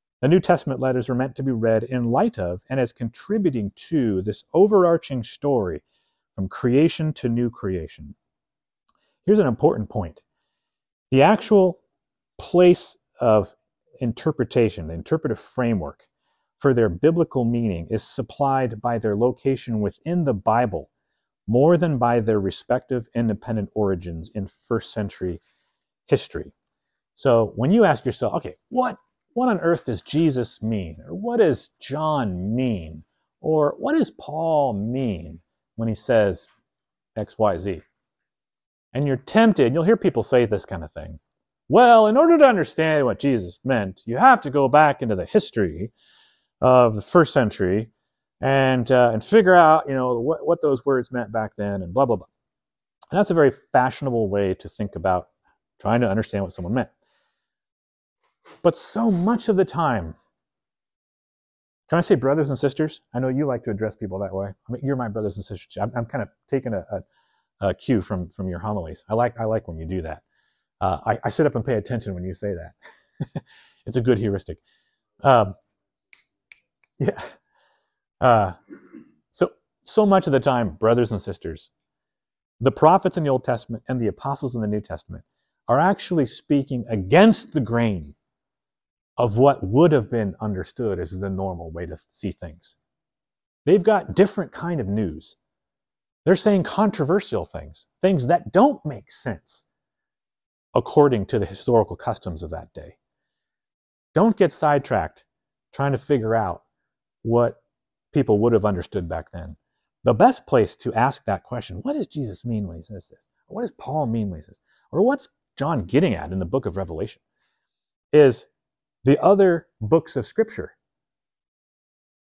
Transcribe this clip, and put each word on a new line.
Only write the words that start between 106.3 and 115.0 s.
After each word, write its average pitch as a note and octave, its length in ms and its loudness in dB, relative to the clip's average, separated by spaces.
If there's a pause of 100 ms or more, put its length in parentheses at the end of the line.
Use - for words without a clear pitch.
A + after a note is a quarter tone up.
out F#2+ 280 -4 (580)
what A#2 400 0 (520)
people A2+ 260 2
would A#2 140 4
have G#2 120 2
understood F#2 420 -4
back E2 240 -10
then. E2 240 -14 (480)
The B2 100 4
best A#3 320 2
place - 320 2
to - 160 -8
ask B2+ 320 -2
that F#2+ 180 -4
question, G2+ 340 -12
"What C4 160 -6
does C#4 140 -6
Jesus C3 380 -10
mean G#2+ 220 -6
when E2+ 100 -14
he E2 60 -18
says G2+ 240 -18
this?" - 200 -20 (200)
Or, E3 80 -20
"What A3 60 -8
does B3 100 -6
Paul D3 340 -6
mean A2 240 -2
when E2 100 -10
he - 60 -20
says, - 140 -20 (320)
or D#3+ 100 -2